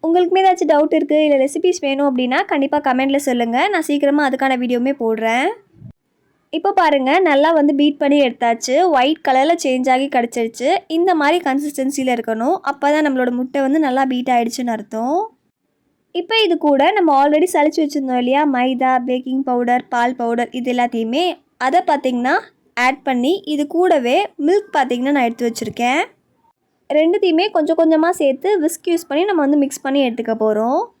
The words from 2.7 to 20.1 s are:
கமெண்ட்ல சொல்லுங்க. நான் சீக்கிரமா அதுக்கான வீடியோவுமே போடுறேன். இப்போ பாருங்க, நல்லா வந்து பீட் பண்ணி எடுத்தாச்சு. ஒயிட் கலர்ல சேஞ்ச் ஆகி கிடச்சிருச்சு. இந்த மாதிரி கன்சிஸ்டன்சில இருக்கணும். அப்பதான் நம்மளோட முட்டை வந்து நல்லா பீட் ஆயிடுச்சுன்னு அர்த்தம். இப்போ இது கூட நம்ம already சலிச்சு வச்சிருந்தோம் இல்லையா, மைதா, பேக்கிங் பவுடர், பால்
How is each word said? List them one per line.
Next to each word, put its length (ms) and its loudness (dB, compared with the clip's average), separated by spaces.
கமெண்ட்ல 380 0
சொல்லுங்க. 300 -2
நான் 160 -2
சீக்கிரமா 360 0
அதுக்கான 360 -2
வீடியோவுமே 400 -2
போடுறேன். 440 0
இப்போ 120 -2
பாருங்க, 300 2
நல்லா 200 4
வந்து 200 2
பீட் 220 2
பண்ணி 240 2
எடுத்தாச்சு. 500 -2
ஒயிட் 300 0
கலர்ல 260 2
சேஞ்ச் 300 0
ஆகி 120 0
கிடச்சிருச்சு. 520 -2
இந்த 240 2
மாதிரி 260 2
கன்சிஸ்டன்சில 680 -2
இருக்கணும். 400 -2
அப்பதான் 360 0
நம்மளோட 320 0
முட்டை 260 -4
வந்து 220 0
நல்லா 240 0
பீட் 240 -2
ஆயிடுச்சுன்னு 420 -2
அர்த்தம். 400 -4
இப்போ 240 -4
இது 120 2
கூட 180 4
நம்ம 120 2
already 320 2
சலிச்சு 280 0
வச்சிருந்தோம் 400 -2
இல்லையா, 220 0
மைதா, 380 0
பேக்கிங் 420 -4
பவுடர், 340 0
பால் 260 0